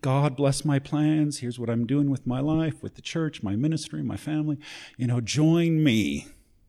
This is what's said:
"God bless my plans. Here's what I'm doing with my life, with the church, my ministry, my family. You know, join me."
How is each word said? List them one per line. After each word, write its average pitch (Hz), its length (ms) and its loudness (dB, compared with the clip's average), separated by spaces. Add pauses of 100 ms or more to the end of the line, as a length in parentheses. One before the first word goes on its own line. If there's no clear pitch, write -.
"God 135 360 0
bless 139 280 0
my 143 140 2
plans. 151 600 0
Here's 120 200 -6
what 117 100 -4
I'm 117 180 0
doing 143 220 2
with 135 180 -2
my 123 140 0
life, 156 420 0
with - 120 -10
the - 80 -20
church, 160 400 -4
my 101 120 -2
ministry, 156 480 -2
my 107 140 -4
family. 151 400 -4 (400)
You 123 120 -2
know, 120 120 0
join 156 640 4
me." 98 460 2 (400)